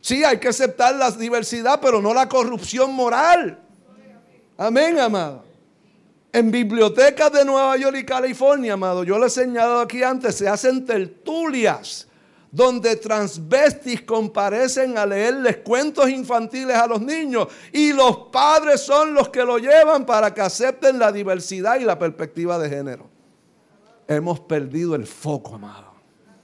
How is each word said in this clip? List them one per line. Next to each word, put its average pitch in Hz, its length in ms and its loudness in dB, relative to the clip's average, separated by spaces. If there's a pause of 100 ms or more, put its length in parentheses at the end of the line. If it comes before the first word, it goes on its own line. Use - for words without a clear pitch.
Sí, 269 240 -2
hay 269 140 4
que 247 100 -2
aceptar 254 480 0
la 262 160 0
diversidad, 233 680 -2
pero 240 220 2
no 208 100 0
la 254 160 2
corrupción 254 640 -2
moral. 262 680 2 (960)
Amén, 277 400 2
amado. 175 460 -2 (880)
En 233 180 2
bibliotecas 240 840 2
de 285 120 4
Nueva 269 320 2
York 269 240 -2
y 254 40 -10
California, 262 680 0
amado, 185 320 -2
yo 190 140 0
lo 247 80 2
he 240 40 2
señalado 240 500 0
aquí 240 220 -4
antes, 254 320 -2
se 196 140 -4
hacen 254 360 0
tertulias 233 1200 -4 (420)
donde 226 460 0
transvestis 220 1040 -2
comparecen 226 960 -2
a 208 80 0
leerles 226 520 0
cuentos 269 500 0
infantiles 254 680 -2
a 233 120 4
los 226 120 -2
niños 262 480 -4 (240)
y 294 200 2
los 262 240 4 (160)
padres 294 480 4
son 294 340 0
los 277 140 2
que 247 160 -2
lo 240 140 0
llevan 294 460 6
para 214 300 0
que 214 60 -6
acepten 254 580 0
la 220 140 2
diversidad 196 680 -4
y 254 40 -6
la 190 140 0
perspectiva 170 600 -4
de 156 100 -4
género. 139 400 -10 (1000)
Hemos 151 320 -4
perdido 156 560 -4
el 117 100 -8
foco, 143 480 -10
amado. 104 400 -20 (500)